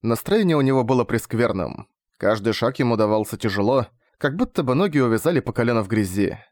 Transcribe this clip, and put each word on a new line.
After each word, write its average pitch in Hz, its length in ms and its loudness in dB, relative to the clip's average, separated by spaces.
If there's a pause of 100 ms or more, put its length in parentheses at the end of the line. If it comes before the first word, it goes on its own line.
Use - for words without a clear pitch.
настроение 165 560 0
у 143 40 2
него 131 240 2
было 123 180 2
прескверным. 110 840 -2 (280)
Каждый 107 360 0
шаг 120 260 -2
ему 120 180 0
давался 107 400 0
тяжело, 107 520 0 (300)
как 143 180 -2
будто 226 260 -2
бы 127 140 0
ноги 156 240 2
увязали 123 400 2
по 117 120 -4
колено 117 300 0
в 95 60 -10
грязи. 101 500 -2 (140)